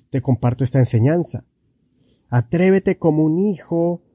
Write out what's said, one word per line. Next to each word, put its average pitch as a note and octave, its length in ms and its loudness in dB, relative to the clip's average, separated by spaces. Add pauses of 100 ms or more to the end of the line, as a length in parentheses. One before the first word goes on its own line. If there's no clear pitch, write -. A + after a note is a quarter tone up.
(100)
te C3+ 100 -4
comparto B2 440 -2
esta C3 160 0
enseñanza. C3+ 640 0 (800)
Atrévete F#3 720 0
como D#3 240 0
un D#3 160 0
hijo F3 640 -4 (120)